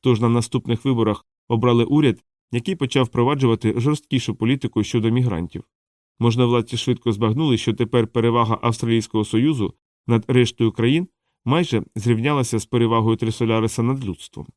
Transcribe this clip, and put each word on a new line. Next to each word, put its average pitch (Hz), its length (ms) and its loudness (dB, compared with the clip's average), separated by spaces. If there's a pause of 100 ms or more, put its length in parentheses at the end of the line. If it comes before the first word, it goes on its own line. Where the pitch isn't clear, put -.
тож 120 200 2
на 117 80 2
наступних 117 560 -2
виборах 113 400 0 (220)
обрали 117 360 2
уряд, 139 400 2 (280)
який 120 240 -4
почав 131 300 0
впроваджувати 120 720 0
жорсткішу 131 580 -2
політику 117 480 -2
щодо 113 280 0
мігрантів. 95 520 -2 (560)
Можновладці 117 580 0
швидко 120 340 -2
збагнули, 113 460 0
що 113 160 -2
тепер 113 340 0
перевага 117 540 0
Австралійського 113 640 -2
Союзу 117 480 -2 (340)
над 117 200 2
рештою 117 440 2
країн 139 360 0 (380)
майже 135 380 0 (120)
зрівнялася 120 640 0
з - 60 -8
перевагою 113 520 0
Трисоляриса 113 680 -2
над 131 220 -2
людством. - 520 -12